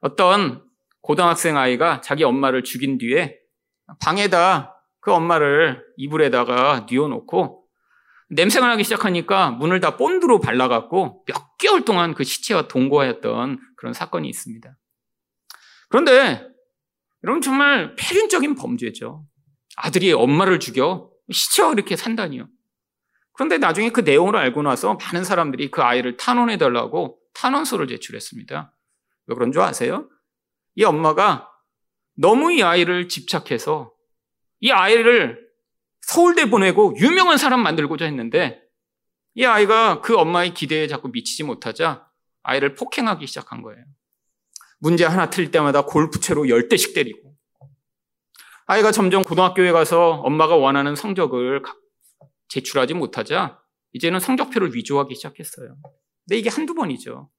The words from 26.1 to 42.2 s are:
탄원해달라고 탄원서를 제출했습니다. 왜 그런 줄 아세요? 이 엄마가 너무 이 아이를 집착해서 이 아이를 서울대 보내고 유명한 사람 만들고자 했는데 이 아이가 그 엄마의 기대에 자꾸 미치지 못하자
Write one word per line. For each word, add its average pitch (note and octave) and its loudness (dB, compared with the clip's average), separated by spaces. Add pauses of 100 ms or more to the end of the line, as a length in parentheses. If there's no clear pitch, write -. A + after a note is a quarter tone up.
탄원해달라고 F#3 -2 (160)
탄원서를 B3 -4
제출했습니다. - -14 (520)
왜 - -8
그런 B2 -2
줄 D#3 0
아세요? E3 -4 (680)
이 G3 0
엄마가 D#3+ 0 (680)
너무 A#3 4
이 D4 2
아이를 F3+ 0
집착해서 D3 -6 (680)
이 A#3 2
아이를 A3 4 (600)
서울대 E4+ 2
보내고 F#3+ 4
유명한 E4 4
사람 B3+ 2
만들고자 D#3 -2
했는데 C3+ -2 (760)
이 A#3+ -2
아이가 G#3+ 4
그 A3+ 0
엄마의 F3 0
기대에 D#3 -4
자꾸 C#3+ -10
미치지 A#2+ -8
못하자 C#3 -6 (360)